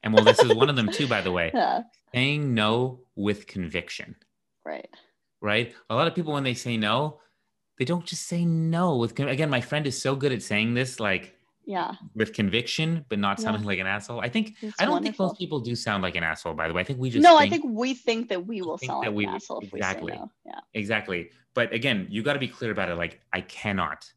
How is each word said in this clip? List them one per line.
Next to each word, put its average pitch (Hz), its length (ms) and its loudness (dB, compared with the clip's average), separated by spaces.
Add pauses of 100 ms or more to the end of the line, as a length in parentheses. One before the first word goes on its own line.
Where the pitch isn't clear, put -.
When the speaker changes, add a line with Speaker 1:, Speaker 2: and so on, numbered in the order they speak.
Speaker 1:
And 110 100 0
well, 107 100 10
this - 160 8
is 123 140 8
one 131 160 6
of 139 80 2
them 110 120 2
too, 147 180 0
by 110 140 2
the 92 100 0
way. 87 200 0
Speaker 2:
<laughs> - 20 -8
Yeah. 180 300 0 (300)
Speaker 1:
Saying 139 400 2
no 117 520 2 (100)
with 104 320 -2
conviction. - 680 -8 (480)
Speaker 2:
Right. 76 260 -10 (520)
Speaker 1:
Right? 110 340 -2 (140)
A 110 60 -2
lot 151 120 2
of 165 80 -4
people, 165 180 -2
when 139 120 -2
they 127 80 0
say 120 240 -4
no, 120 420 0 (580)
they 131 80 0
don't 170 200 -2
just - 220 -8
say 170 180 -2
no 165 520 2
with 117 180 0
con-, 139 120 -2
again, 139 220 0
my 131 120 2
friend 147 240 -2
is 131 160 -4
so 135 140 0
good 135 160 0
at 110 100 -4
saying 110 340 0
this, 127 240 -2
like, 98 360 -2 (300)
Speaker 2:
Yeah. 185 300 -4 (180)
Speaker 1:
with 214 200 0
conviction, 135 760 0
but 104 100 -2
not 101 180 0
Speaker 2:
Yeah. 220 80 -6
Speaker 1:
sounding 107 200 -2
like 98 140 -2
an 92 80 -4
asshole. 104 340 -6
I 123 80 -2
think, 214 320 -2
Speaker 2:
It's 214 180 -10
Speaker 1:
I 175 60 2
don't 294 180 0
think - 160 -4
Speaker 2:
wonderful. 190 80 2
Speaker 1:
most - 120 -6
people 151 200 -4
do 120 160 -4
sound 101 280 -2
like 87 120 -2
an 85 80 -2
asshole, 80 300 -4
by 80 160 -2
the 82 40 -4
way. 90 80 0
I - 40 0
think 131 140 -6
we 127 100 -2
just 120 120 2
Speaker 2:
No, 330 160 12
Speaker 1:
think 294 100 6
Speaker 2:
I - 20 0
think 320 160 -2 (120)
we 254 180 -2
think 233 340 -4
that 180 180 -4
we 214 140 -6
will 160 160 -6
Speaker 1:
think 131 140 -6
Speaker 2:
sound 135 120 -4
Speaker 1:
that 117 60 -2
Speaker 2:
like 104 80 -2
Speaker 1:
we 104 80 0
Speaker 2:
an - 100 -6
asshole - 240 -10
if 101 140 -14
we - 80 -6
say 95 60 0
Speaker 1:
exactly. 95 260 -6
Speaker 2:
no. - 180 -14 (140)
Yeah. - 140 -14 (140)
Speaker 1:
Exactly. 104 580 -4 (220)
But 120 200 0
again, 117 360 0
you 104 140 -4
gotta 143 160 0
be 127 80 -4
clear 113 240 -6
about 95 180 -2
it. 87 60 -2
Like, 85 260 -6 (120)
"I 92 80 -2
cannot. 90 760 -6